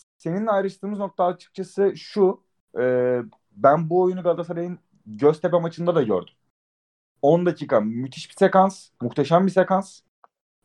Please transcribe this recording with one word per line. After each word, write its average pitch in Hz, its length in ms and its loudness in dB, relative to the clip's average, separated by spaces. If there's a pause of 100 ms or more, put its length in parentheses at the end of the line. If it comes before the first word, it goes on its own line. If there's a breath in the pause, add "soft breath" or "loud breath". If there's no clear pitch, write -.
(180)
seninle 202 340 -6
ayrıştığımız 196 480 -6
nokta 196 260 -4
açıkçası 185 720 -4
şu, - 460 -2 (360)
e, 123 420 0 (300)
ben 143 380 2
bu 180 120 0
oyunu 185 220 -2
Galatasaray'ın 170 560 -6 (260)
Göztepe 156 540 0
maçında 170 360 -4
da 147 80 2
gördüm. 95 300 -4 (880)
On 175 240 4
dakika 151 360 0
müthiş 120 480 -8
bir - 60 -20
sekans, 190 540 4 (120)
muhteşem 147 440 2
bir 185 60 -2
sekans. 190 500 0 (640)